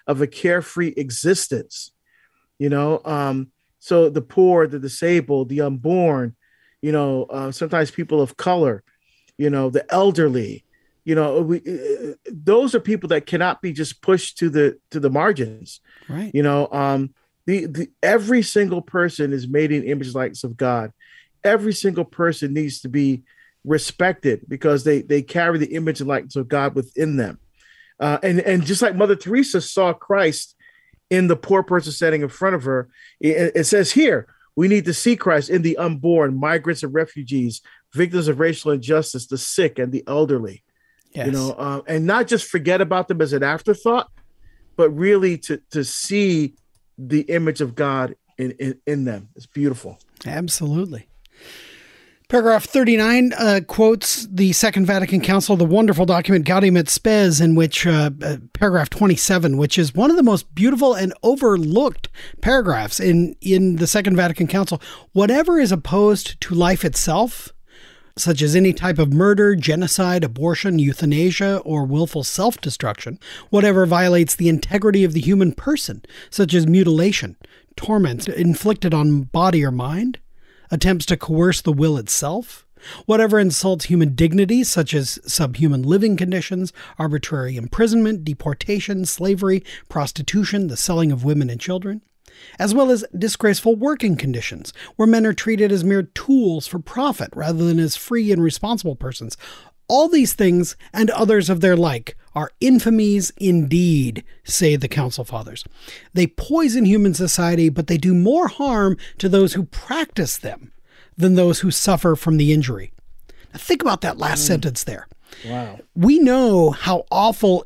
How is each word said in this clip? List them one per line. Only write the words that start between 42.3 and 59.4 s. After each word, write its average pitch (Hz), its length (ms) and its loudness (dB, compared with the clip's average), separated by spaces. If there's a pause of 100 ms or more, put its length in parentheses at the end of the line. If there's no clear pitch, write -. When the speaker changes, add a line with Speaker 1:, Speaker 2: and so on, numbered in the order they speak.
Speaker 1:
forget 175 360 0
about 185 260 -2
them 170 140 -2
as 139 100 -2
an 139 100 0
afterthought, 208 680 -2 (640)
but 160 140 4
really 185 560 2
to, - 240 -6
to 151 120 -4
see 175 680 -2 (480)
the 131 220 -2
image 160 380 -2
of 123 160 -6
God 135 400 -4 (220)
in, 131 200 -6
in, 131 260 -8
in 143 200 -4
them. 107 320 -8
It's 120 100 -20
beautiful. 139 540 -6 (260)
Speaker 2:
Absolutely. 156 800 -6 (1200)
Paragraph 226 360 2
thirty-nine, 233 760 2
uh, 202 300 2
quotes 220 580 2
the 190 260 2
Second 196 340 2
Vatican 190 340 0
Council, 196 360 2
the 170 80 4
wonderful 185 420 4
document 175 380 2
Gaudium 185 320 4
et 165 120 2
Spes, 202 520 2
in 165 140 4
which, 165 320 0
uh, 151 240 2 (100)
uh, 147 160 -6 (160)
paragraph 180 380 0
twenty-seven, 175 640 2